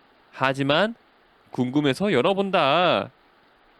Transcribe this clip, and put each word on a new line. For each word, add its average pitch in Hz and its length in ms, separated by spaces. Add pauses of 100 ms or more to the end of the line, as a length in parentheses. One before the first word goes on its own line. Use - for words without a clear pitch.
(320)
하지만 139 640 (560)
궁금해서 143 600
열어본다. 165 1000 (680)